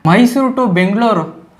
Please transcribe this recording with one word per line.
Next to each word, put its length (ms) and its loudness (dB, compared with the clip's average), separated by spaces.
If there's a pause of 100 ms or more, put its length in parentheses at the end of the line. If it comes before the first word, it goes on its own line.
ಮೈಸೂರು 480 2
to 180 -2
ಬೆಂಗಳೂರು 720 -2 (160)